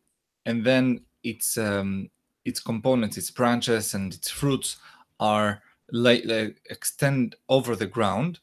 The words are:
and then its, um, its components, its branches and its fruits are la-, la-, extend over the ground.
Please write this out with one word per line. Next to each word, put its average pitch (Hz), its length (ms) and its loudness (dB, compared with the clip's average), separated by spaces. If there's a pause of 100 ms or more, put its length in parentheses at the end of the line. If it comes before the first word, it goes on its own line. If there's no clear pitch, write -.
(460)
and 117 180 -2
then 127 360 2 (220)
its, - 360 -4
um, 98 500 -2 (380)
its - 140 -6
components, 117 580 0
its - 120 -8
branches 120 640 0
and 98 220 -6
its - 160 -8
fruits - 480 -2 (400)
are 107 420 2 (320)
la-, 120 320 4
la-, 110 300 -2 (160)
extend 131 640 -2 (140)
over 120 260 2
the 101 100 -2
ground. 110 560 -2